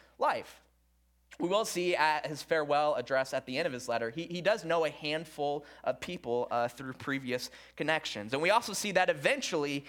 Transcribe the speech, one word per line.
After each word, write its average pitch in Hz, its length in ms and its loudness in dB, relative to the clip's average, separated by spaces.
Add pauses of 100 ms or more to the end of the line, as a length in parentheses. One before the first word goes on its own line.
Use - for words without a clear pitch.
(180)
life. 233 420 -2 (760)
We 170 100 0
will 202 160 4
see 175 320 0
at 151 300 4
his 147 160 -6
farewell 147 540 2
address 131 360 0
at 131 140 -2
the 131 100 -4
end 165 100 0
of 151 60 -2
his 120 160 -8
letter, 117 220 0
he, 160 140 -6
he 175 180 -6
does 185 240 2
know 165 180 2
a 151 60 0
handful 147 760 -4 (180)
of 127 160 -2
people, 123 520 -2
uh, 120 180 2
through 131 240 -8
previous 123 580 -4 (240)
connections. 147 600 -2
And 143 80 2
we 175 80 4
also 220 240 2
see 202 180 -2
that 180 160 6
eventually 151 800 0